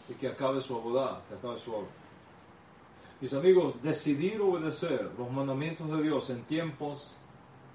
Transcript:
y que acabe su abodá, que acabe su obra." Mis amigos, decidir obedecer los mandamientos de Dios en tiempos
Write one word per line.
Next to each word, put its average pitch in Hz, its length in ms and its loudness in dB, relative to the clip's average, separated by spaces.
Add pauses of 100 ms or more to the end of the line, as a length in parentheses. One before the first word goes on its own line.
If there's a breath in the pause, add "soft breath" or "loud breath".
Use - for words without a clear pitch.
y 123 60 -10
que 131 120 -4
acabe 135 340 0
su 127 160 -4
abodá, 120 520 0
que 104 80 -10
acabe 120 220 -6
su 120 140 -10
obra." 98 160 -4 (1300 loud breath)
Mis 131 140 -6
amigos, 156 460 6
decidir 151 600 2
obedecer 160 760 0
los 120 140 -6
mandamientos 139 580 -2
de 156 140 0
Dios 147 260 0
en 123 140 -6
tiempos 151 720 -6 (580)